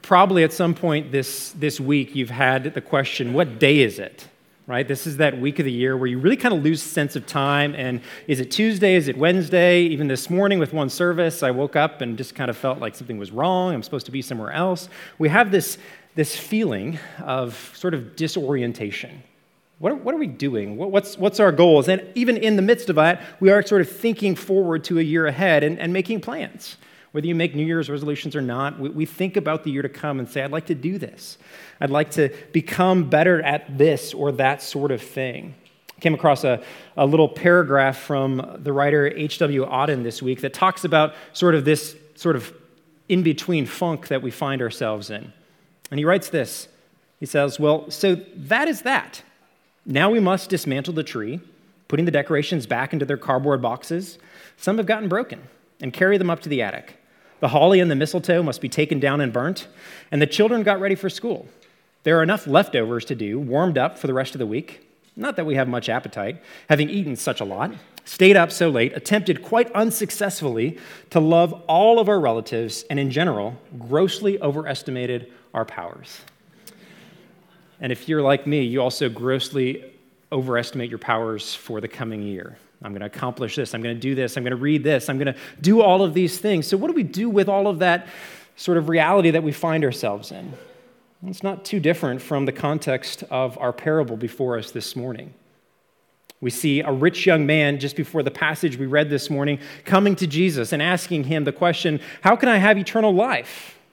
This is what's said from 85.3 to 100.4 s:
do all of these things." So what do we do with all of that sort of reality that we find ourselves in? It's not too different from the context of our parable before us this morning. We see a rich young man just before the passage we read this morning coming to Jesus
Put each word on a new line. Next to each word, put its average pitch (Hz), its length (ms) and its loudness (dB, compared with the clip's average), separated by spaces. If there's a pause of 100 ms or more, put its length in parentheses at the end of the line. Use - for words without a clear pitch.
do 208 200 6
all 190 220 6
of 170 100 0
these 180 260 0
things." 190 280 -2
So 196 80 0
what 247 140 -2
do 339 40 -2
we 294 100 0
do 208 260 -4
with 196 180 4
all 196 200 2
of 180 120 -2
that 180 300 2 (480)
sort 175 200 2
of 160 120 0
reality 165 420 6
that 160 100 2
we 151 120 -2
find 160 320 0
ourselves 107 480 -4
in? 92 180 -14 (760)
It's 185 180 -12
not 190 200 -6
too 208 160 -4
different 143 420 0
from 143 240 -2
the 135 60 -2
context 143 800 -4
of 127 260 -4
our 123 140 -2
parable 139 460 -2
before 120 400 -4
us 110 140 -10
this - 260 -10
morning. 123 360 -10 (1080)
We 123 80 -4
see 147 320 0
a 143 100 -2
rich 156 340 0
young 160 200 4
man 147 340 2
just 139 160 -6
before 160 260 -4
the 135 100 -2
passage 151 460 -2
we 135 80 -4
read 147 240 2
this 143 200 -2
morning 143 300 -2 (260)
coming 202 320 4
to 185 100 -2
Jesus 151 460 0